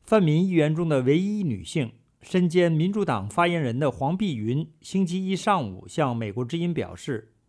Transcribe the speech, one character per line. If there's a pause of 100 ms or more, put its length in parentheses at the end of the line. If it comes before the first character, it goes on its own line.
泛
民
议
员
中
的
唯
一
女
性， (300)
身
兼
民
主
党
发
言
人
的
黄
碧
云 (100)
星
期
一
上
午
向
美
国
之
音
表
示 (140)